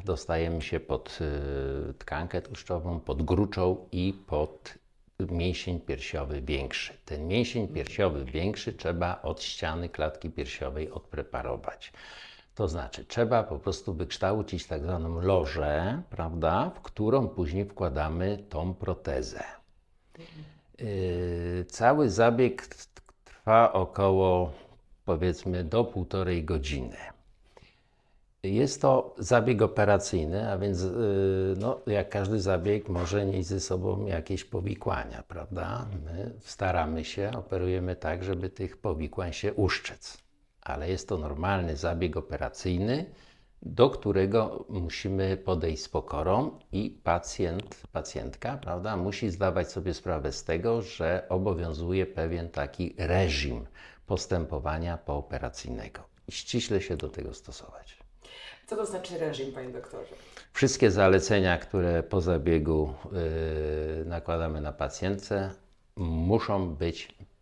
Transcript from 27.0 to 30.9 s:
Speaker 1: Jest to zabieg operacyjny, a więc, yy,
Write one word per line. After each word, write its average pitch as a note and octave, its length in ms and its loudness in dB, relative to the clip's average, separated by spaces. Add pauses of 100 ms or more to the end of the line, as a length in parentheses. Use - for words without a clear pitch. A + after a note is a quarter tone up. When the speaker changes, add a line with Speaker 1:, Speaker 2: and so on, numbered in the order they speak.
Speaker 1:
Jest A2 400 2
to C3+ 360 6
zabieg A2+ 440 4
operacyjny, G2+ 880 4
a F#2 60 -2
więc, F#2+ 240 0
yy, F#2+ 80 0 (680)